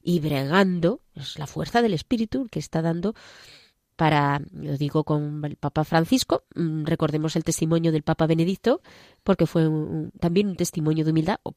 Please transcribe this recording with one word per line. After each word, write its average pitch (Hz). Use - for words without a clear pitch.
y 175
bregando". 170
Es 147
la 147
fuerza 165
del 226
espíritu 233
que -
está 160
dando 170
para, 147
lo 147
digo 147
con 147
el 147
Papa -
Francisco, 165
mm, 156
recordemos 156
el 165
testimonio 165
del 156
Papa 160
Benedicto, 180
porque 175
fue 160
un, 156
un, 156
también 175
un 185
testimonio 156
de 160
humildad, 160
o -